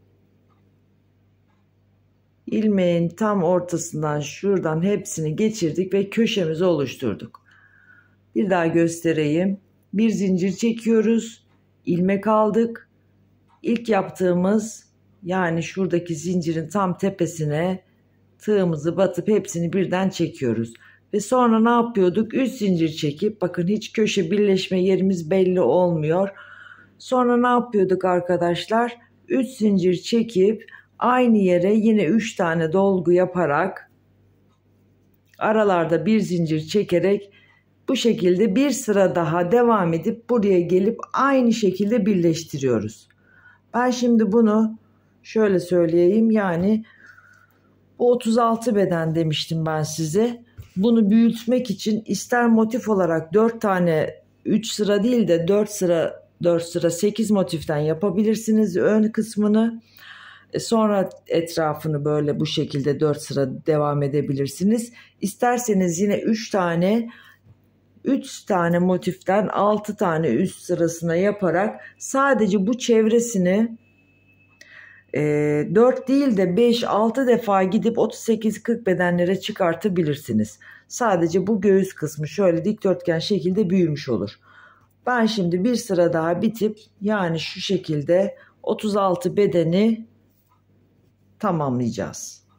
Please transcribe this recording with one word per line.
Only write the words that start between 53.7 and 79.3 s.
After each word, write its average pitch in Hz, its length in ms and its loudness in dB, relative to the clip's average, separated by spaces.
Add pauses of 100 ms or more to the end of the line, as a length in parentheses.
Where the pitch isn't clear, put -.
üç - 260 -2
sıra 208 320 0
değil 233 260 2
de 165 200 2
dört 208 220 2
sıra, - 540 -2 (180)
dört 170 200 2
sıra 170 280 -2
sekiz 202 400 -2
motiften 170 480 -2
yapabilirsiniz 208 1000 0
ön 214 320 2
kısmını. 220 720 0 (720)
E, - 60 -6
sonra 208 520 0 (160)
etrafını 156 800 -2
böyle 147 360 0
bu 156 60 0
şekilde 143 540 -2
dört 147 220 0
sıra 139 440 -6
devam 147 360 0
edebilirsiniz. 143 880 -2 (280)
İsterseniz 202 800 0
yine 202 180 0
üç 220 320 -2
tane, 190 580 0 (960)
üç - 380 -4
tane 175 360 0
motiften 185 720 0
altı 208 480 -2
tane 165 320 0
üst 139 320 -2
sırasına 165 560 -2
yaparak 196 640 0 (180)
sadece 214 680 0
bu 240 120 -2
çevresini, 220 1000 2 (1400)
e, 139 60 -2 (540)
dört 254 340 4
değil 269 280 2
de 180 200 2
beş, 233 280 4
altı 226 420 0
defa 208 360 2
gidip 214 360 0
otuz 220 200 -2
sekiz 220 440 -2
kırk 233 240 -4
bedenlere 175 540 0